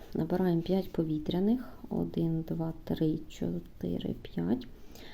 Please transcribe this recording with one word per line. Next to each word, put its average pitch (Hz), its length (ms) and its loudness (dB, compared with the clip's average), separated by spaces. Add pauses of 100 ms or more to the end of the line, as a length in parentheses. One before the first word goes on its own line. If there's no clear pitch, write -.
(140)
набираємо 170 480 4
п'ять 185 300 2
повітряних. 175 760 2 (200)
Один, 165 540 0
два, 165 300 -2 (120)
три, 160 340 2 (100)
чотири, - 960 -2
п'ять. 185 440 0 (480)